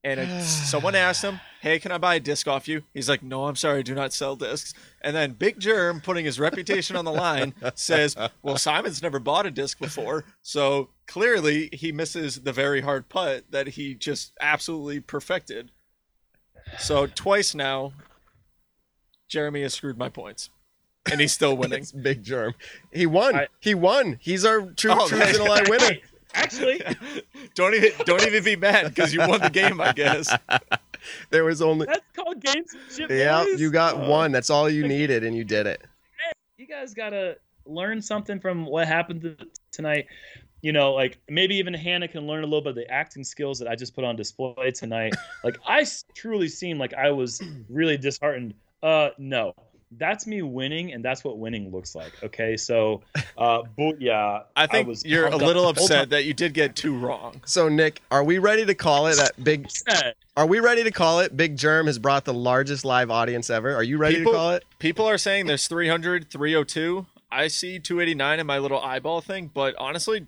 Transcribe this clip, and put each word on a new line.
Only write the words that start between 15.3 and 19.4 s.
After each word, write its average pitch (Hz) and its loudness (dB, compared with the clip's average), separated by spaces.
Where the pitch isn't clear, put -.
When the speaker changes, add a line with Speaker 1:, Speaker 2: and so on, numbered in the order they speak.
Speaker 1:
So 143 0
twice 196 0
now, 135 -4
Jeremy 147 -4